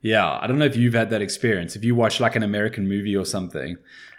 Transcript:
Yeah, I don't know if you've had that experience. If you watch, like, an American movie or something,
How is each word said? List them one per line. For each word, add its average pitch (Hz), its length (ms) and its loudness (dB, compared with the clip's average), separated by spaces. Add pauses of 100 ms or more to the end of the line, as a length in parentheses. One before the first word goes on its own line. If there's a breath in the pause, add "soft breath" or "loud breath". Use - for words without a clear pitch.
Yeah, 101 380 2
I 90 80 -6
don't 127 120 0
know 151 60 4
if 131 100 2
you've 120 180 4
had 113 160 2
that 110 120 0
experience. 98 540 -2
If 104 80 -10
you 120 120 2
watch, 117 240 2
like, 117 160 2
an 113 80 0
American 104 440 -2
movie 101 280 -2
or 95 100 0
something, 87 520 -8 (420 loud breath)